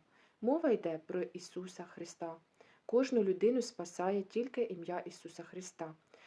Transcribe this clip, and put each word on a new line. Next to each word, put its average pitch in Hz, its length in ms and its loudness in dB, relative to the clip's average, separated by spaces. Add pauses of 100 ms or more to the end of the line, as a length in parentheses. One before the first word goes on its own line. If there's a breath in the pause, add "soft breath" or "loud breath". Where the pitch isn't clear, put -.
(420 soft breath)
Мова 294 280 4
йде 170 360 2
про 180 160 -4
Ісуса 180 600 -10
Христа. 170 520 -10 (540 soft breath)
Кожну 247 340 4
людину 202 380 4
спасає 185 640 -2
тільки 240 400 -2
ім'я 175 360 -6
Ісуса - 440 -14
Христа. 165 520 -12 (300 loud breath)